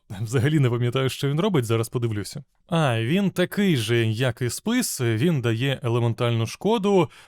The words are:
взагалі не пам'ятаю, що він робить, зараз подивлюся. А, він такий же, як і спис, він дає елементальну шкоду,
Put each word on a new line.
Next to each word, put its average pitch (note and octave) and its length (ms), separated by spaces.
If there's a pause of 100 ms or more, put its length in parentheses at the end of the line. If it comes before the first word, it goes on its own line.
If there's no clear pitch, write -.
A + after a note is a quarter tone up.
(220)
взагалі C3 380
не B2+ 100
пам'ятаю, B2 400
що C#3 200
він D3 100
робить, F3 260
зараз A2+ 240
подивлюся. A#2 540 (240)
А, C#3 340
він F3 280
такий F#3 480
же, A#2 280
як A#2 360
і B2 80
спис, A3+ 520
він B2 400
дає A#2+ 420
елементальну A#2 600
шкоду, G3 640 (180)